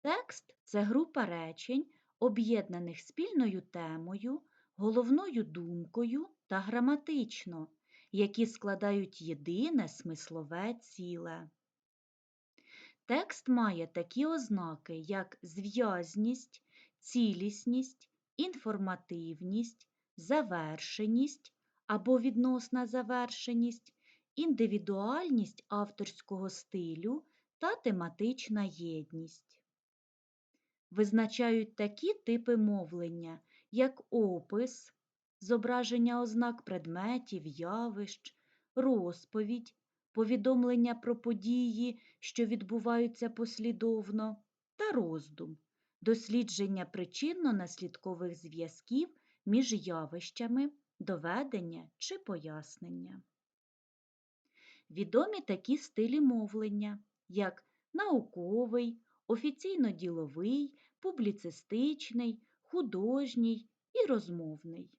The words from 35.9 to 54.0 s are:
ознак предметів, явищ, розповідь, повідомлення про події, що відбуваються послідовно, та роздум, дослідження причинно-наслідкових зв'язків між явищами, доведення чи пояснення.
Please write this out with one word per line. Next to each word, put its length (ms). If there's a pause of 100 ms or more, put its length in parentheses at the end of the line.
ознак 400
предметів, 840
явищ, 880 (400)
розповідь, 1000 (360)
повідомлення 840
про 200
події, 840 (200)
що 260
відбуваються 840
послідовно, 1080 (380)
та 160
роздум, 680 (440)
дослідження 840
причинно-наслідкових 1500
зв'язків 760 (360)
між 420
явищами, 840 (280)
доведення 1000
чи 200
пояснення. 1040 (1700)